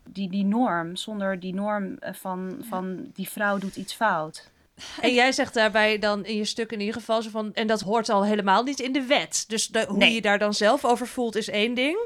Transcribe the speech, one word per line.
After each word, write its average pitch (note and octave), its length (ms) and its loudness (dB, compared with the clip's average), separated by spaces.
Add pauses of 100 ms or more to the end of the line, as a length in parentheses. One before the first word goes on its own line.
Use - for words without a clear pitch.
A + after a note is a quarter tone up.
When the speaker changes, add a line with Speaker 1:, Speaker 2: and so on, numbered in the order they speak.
Speaker 1:
die, G3 220 -6
die G3 140 0
norm, F#3 520 0
zonder G3 440 -4
die F3+ 140 -6
norm, G3+ 460 -4
eh, - 140 -8
van, F#3 460 -8
Speaker 2:
Ja. A#3+ 80 -14
Speaker 1:
van F#3 460 -6
die F#3 140 -8
vrouw G3+ 300 -2
doet F#3+ 180 -8
iets F#3+ 180 -10
fout. E3+ 560 -2 (500)
Speaker 3:
En B3 140 2
jij B3+ 180 6
zegt C4 220 -2
daarbij G#3+ 440 4
dan G3+ 260 0
in A3 120 -4
je G#3+ 80 -2
stuk A3+ 280 -4
in G#3 80 -4
ieder G#3 140 -2
geval A3+ 280 -2
zo A3 80 -10
van, G#3+ 240 -6
"En A3 120 0
dat A3 140 2
hoort A3 280 0
al G3+ 160 4
helemaal G#3 380 4
niet C#4 180 -4
in C4 120 -2
de C4+ 140 0
wet." A#3 420 0
Dus G#3+ 200 -2
de, A3 200 0
hoe G3+ 100 -2
Speaker 1:
Nee. G3 160 8
Speaker 3:
je A3+ 60 -2
daar G3+ 180 4
dan G#3 160 0
zelf A#3+ 300 4
over A#3+ 220 2
voelt A3+ 300 -4
is A3 120 -2
één G#3+ 260 0
ding. C#4+ 320 0